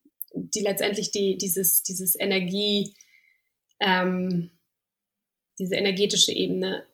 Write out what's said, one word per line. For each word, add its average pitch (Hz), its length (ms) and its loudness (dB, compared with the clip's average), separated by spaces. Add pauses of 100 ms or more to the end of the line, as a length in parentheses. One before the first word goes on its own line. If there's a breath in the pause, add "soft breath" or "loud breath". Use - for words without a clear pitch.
(340)
die 190 260 -4
letztendlich 202 500 -2
die, 196 280 0
dieses, 190 440 0
dieses 185 360 -2
Energie, 196 760 0 (880 soft breath)
ähm, 185 680 0 (1080)
diese 190 180 -4
energetische 196 560 2
Ebene, 185 600 -2